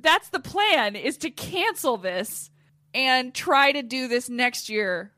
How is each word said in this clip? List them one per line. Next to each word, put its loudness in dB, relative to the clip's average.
that's 4
the -2
plan, 2
is -4
to -6
cancel -2
this -6
and 0
try 4
to 0
do -6
this -2
next -2
year, -2